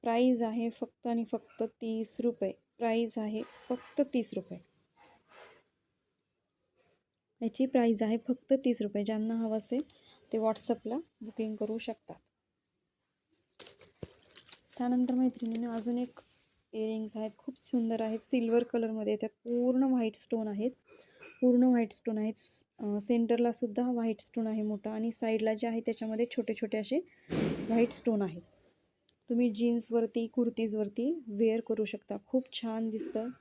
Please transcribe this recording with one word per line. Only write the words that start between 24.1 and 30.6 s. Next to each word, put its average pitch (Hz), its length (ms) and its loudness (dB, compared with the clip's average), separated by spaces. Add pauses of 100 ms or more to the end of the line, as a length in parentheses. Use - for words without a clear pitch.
स्टोन - 260 -4
आहे 220 160 -2
मोठा 214 280 -4
आणि 220 200 -2
साईडला 220 440 0
जे 220 120 -4
आहे 226 140 -2
त्याच्यामध्ये 220 500 -2
छोटे 226 240 -2
छोटे 214 240 -4
असे 214 200 0 (720)
व्हाईट 233 240 4
स्टोन 214 300 0
आहेत. 170 200 -4 (880)
तुम्ही 240 200 4
जीन्सवरती, 233 760 0
कुर्तीजवरती 233 1000 0